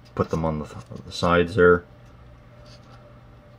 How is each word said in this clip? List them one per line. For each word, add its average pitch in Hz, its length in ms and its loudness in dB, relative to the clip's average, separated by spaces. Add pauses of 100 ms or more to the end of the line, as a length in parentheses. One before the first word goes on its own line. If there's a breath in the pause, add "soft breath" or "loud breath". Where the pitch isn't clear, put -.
(140)
put - 160 -4
them 82 140 -4
on 78 160 -4
the, 73 40 -10
th-, - 400 -18
the 90 60 -18
sides 87 460 0
there. 87 280 4 (1700)